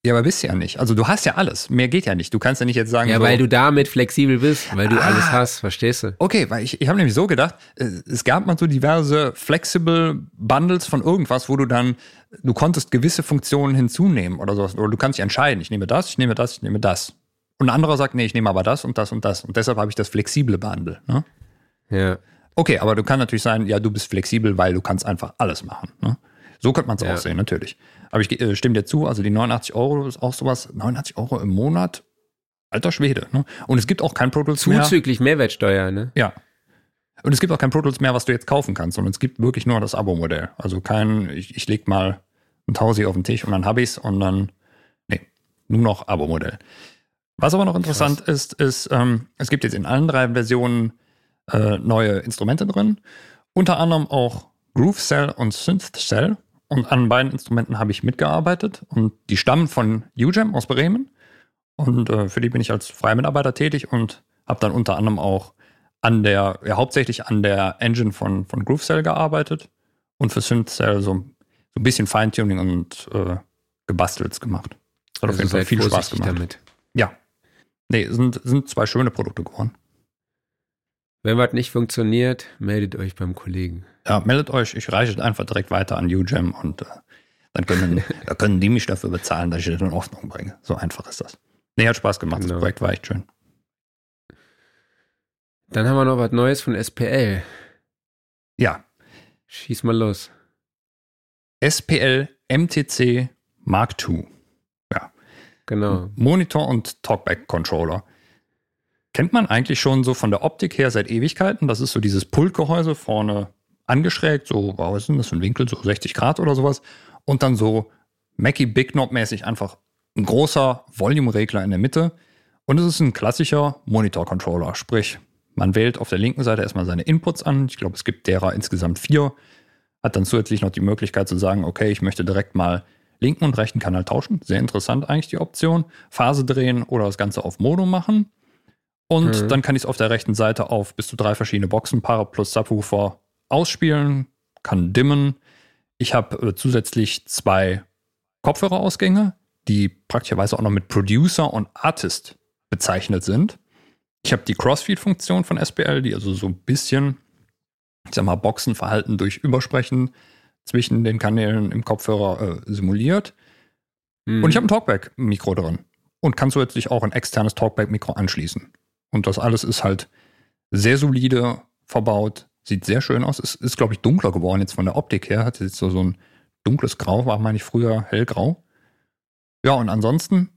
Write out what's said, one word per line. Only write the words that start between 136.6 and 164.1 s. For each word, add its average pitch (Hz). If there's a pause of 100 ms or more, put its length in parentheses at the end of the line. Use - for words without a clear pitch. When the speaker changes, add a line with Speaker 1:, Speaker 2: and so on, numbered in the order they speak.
Speaker 1:
oder 113
das 98
Ganze 101
auf 87
Mono 175
machen. 185 (800)
Und 135
Speaker 2:
Mhm. 107
Speaker 1:
dann 135
kann 135
ich's 127
auf 127
der 110
rechten 113
Seite 110
auf 104
bis -
zu -
drei 107
verschiedene 101
Boxenpaare 110
plus -
Subwoofer 104 (260)
ausspielen, 147 (360)
kann 90
dimmen. 139 (640)
Ich -
hab, -
äh, 101
zusätzlich 117
zwei 95 (580)
Kopfhörerausgänge, 190 (340)
die 101
praktischerweise -
auch -
noch 104
mit 98
Producer 120
und 107
Artist - (320)
bezeichnet 95
sind. 131 (640)
Ich -
hab -
die 107
Crossfeed-Funktion 180
von 165
S 165
P -
L, 143
die 113
also 98
so 92
ein 95
bisschen, 135 (920)
ich -
sag 98
mal, 90
Boxenverhalten 107
durch 101
Übersprechen 127 (560)
zwischen 120
den 110
Kanälen 107
im 117
Kopfhörer, 104
äh, 90
simuliert. 104 (920)